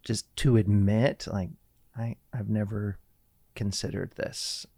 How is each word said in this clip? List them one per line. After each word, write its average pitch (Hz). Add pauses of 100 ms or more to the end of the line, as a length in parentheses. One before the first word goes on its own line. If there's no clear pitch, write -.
just -
to 123
admit, 104
like, 92 (480)
I, 113 (140)
I've 107
never 104 (560)
considered 101
this. - (100)